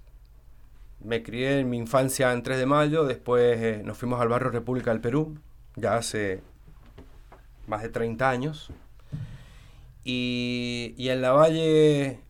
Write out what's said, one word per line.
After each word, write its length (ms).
me 220
crié 380
en 80
mi 80
infancia 560
en 100
Tres 140
de 80
Mayo, 400
después, 560
eh, 240
nos 120
fuimos 220
al 80
barrio 220
República 420
del 80
Perú, 380
ya 200
hace 460
más 160
de 60
treinta 400
años. 400
Y, 960
y 120
en 120
la 120
Valle 840